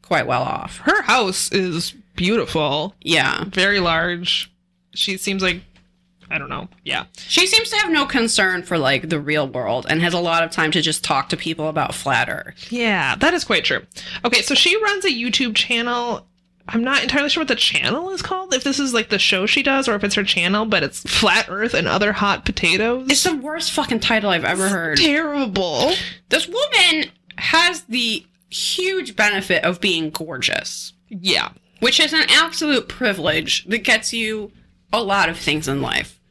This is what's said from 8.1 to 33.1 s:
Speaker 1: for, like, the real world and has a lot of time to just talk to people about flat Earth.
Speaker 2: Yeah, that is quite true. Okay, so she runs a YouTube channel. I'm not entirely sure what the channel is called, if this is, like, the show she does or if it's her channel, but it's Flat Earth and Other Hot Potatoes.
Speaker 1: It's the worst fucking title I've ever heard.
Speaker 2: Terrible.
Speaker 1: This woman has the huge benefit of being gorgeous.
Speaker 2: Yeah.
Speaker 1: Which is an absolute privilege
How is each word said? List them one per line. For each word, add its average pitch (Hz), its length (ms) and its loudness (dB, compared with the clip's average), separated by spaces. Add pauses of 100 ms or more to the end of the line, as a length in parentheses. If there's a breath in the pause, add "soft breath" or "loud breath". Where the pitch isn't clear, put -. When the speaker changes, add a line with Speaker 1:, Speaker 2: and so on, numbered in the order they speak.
Speaker 1:
for, 175 140 -2
like, 139 320 0
the 160 100 0
real 147 300 0
world 120 400 -2
and 156 120 2
has 170 120 0
a 175 60 0
lot 165 240 2
of 165 60 -2
time 160 220 0
to 165 100 2
just 156 220 -2
talk 156 240 0
to 175 80 -2
people 160 320 -4
about 156 260 -2
flat 123 360 0
Earth. - 420 -10
Speaker 2:
Yeah, 202 440 0
that 294 180 2
is 339 100 -2
quite 175 220 0
true. 131 160 0 (420 loud breath)
Okay, 240 180 2
so 285 140 0
she 381 260 4
runs 403 220 0
a 381 60 2
YouTube 240 480 0
channel. 240 680 -2 (440)
I'm 226 160 0
not 269 180 2
entirely 285 240 0
sure 320 140 0
what 277 80 -2
the 233 60 2
channel 294 560 0
is 370 100 -6
called, 381 320 -4
if 254 100 -2
this 277 160 0
is, 269 140 0
like, 226 160 0
the 196 100 0
show 190 260 2
she - 160 2
does 269 280 2
or 202 60 2
if 202 100 -2
it's 196 100 0
her 208 80 2
channel, 196 420 2
but 196 180 2
it's - 180 -6
Flat - 480 2
Earth 214 240 -2
and 214 120 0
Other 202 280 2
Hot 202 320 0
Potatoes. 233 640 0
Speaker 1:
It's - 120 2
the 359 120 2
worst 302 380 -6
fucking 247 260 0
title 214 300 0
I've 170 160 2
ever 190 240 0
heard. 165 300 0
Speaker 2:
Terrible. 277 920 2 (380 loud breath)
Speaker 1:
This 320 180 0
woman 370 640 2 (280)
has 349 500 2
the 226 360 -2 (240)
huge 359 680 -2
benefit 196 480 2
of 175 160 -2
being 165 300 0
gorgeous. - 840 -6 (160)
Speaker 2:
Yeah. 175 400 -2 (320)
Speaker 1:
Which 254 180 4
is 294 140 2
an 311 160 2
absolute 302 580 2
privilege 160 800 -2